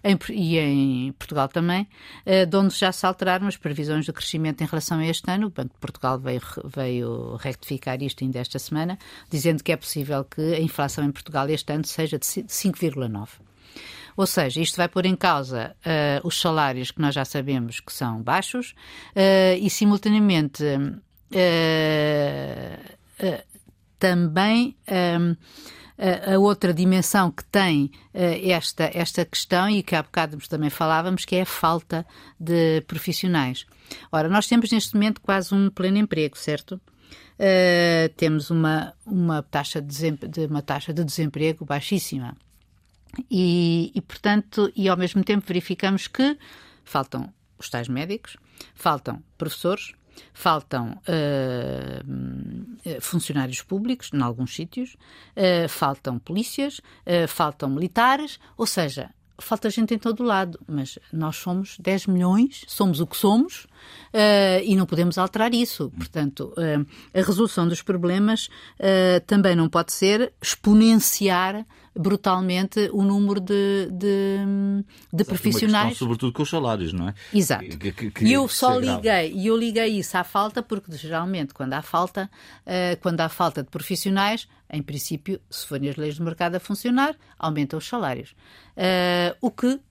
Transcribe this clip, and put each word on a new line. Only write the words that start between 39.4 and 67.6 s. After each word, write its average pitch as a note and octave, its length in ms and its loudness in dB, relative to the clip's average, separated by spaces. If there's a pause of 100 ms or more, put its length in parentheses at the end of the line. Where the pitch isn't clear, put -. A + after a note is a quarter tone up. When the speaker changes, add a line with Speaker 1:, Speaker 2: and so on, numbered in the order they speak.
Speaker 1:
taxa D3 400 -4
de C#3+ 60 -10
desemp-, D3 400 -4
de, D#3 180 -4
uma D3 160 -4
taxa D3 320 -6
de E3+ 100 -2
desemprego D#3 640 -2
baixíssima. C#3+ 720 -4 (920)
E, F3 640 2
e, G3+ 80 -2
portanto, G#3 720 0
e G3 140 0
ao F3+ 80 4
mesmo F3+ 260 0
tempo G3+ 220 0
verificamos F#3 600 -2
que C#4+ 280 0 (480)
faltam C3+ 480 -6 (280)
os - 100 -16
tais A#2+ 180 -6
médicos, D#3+ 500 -8 (360)
faltam C3+ 480 -2 (160)
professores, - 560 -4 (400)
faltam, C#3+ 720 -2
eh, C3 960 -4 (840)
eh, D3+ 160 -10
funcionários C#3 600 -4
públicos, A3+ 500 -6
em C#3+ 80 0
alguns A#2+ 360 -4
sítios, B3 420 -10 (380)
eh, F3+ 320 2
faltam C#3 500 -4
polícias, A#3+ 640 -6 (240)
eh, E3+ 220 0
faltam D3+ 420 -2
militares, A#3+ 680 0 (180)
ou A3+ 80 -2
seja, C#3+ 460 -4 (280)
falta A3 300 -2
gente A3+ 240 0
em G#3+ 60 -2
todo A3+ 220 -4
o B3 40 -2
lado, F#3+ 420 0
mas C#3+ 300 -6 (140)
nós D#3 240 -4
somos F#3 440 -4
dez F#3 280 -2
milhões, F#3+ 600 2
somos F3+ 320 0
o E3 60 0
que - 120 -12
somos, A3+ 500 2 (440)
eh, G3+ 540 6
e G#3 100 4
não F#3 120 4
podemos F3 320 2
alterar A3 340 0
isso. A#3 380 -2
Portanto, C#3 640 -6
eh, D#3 220 0 (400)
a F#3 40 2
resolução F#3 440 2